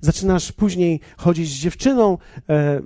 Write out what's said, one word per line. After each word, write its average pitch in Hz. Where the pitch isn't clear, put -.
zaczynasz 180
później 175
chodzić 165
z 139
dziewczyną, 196
e, 147